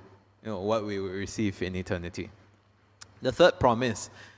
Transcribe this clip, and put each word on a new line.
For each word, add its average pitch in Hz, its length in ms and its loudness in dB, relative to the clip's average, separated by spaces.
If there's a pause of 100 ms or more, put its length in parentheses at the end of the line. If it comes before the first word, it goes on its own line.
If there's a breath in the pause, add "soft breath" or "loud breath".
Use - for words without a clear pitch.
(420)
you 110 100 -8
know, 92 100 -6
what 107 240 0
we 104 140 -4
will 95 100 -4
receive 98 520 -2
in 92 140 -4
eternity. 90 540 -6 (920)
The 127 120 -2
third - 260 6
promise 120 500 2 (280 loud breath)